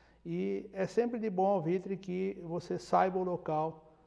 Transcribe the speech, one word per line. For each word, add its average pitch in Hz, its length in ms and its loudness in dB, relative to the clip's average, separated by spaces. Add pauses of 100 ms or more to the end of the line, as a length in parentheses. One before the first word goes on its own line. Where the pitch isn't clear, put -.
(280)
e 196 440 -2
é 190 140 0
sempre 240 340 0
de 214 100 -2
bom 190 160 2
alvitre 185 500 2
que 190 460 -4
você 175 380 -4
saiba 185 360 4
o 185 60 2
local, 160 720 -2 (120)